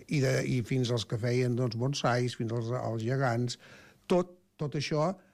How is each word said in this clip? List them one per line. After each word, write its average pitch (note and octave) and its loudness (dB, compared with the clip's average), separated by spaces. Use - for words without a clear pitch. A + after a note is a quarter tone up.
I D3+ 0
de, C3 2
i C3 0
fins B2 0
als A#2 0
que A#2+ -4
feien, B2 2
doncs, A#2+ 0
bonsais, B2 0
fins A2+ -4
als, A#2 -2
als A2+ -4
gegants, B2 0
tot, F3+ 2
tot D3 -6
això D#3 0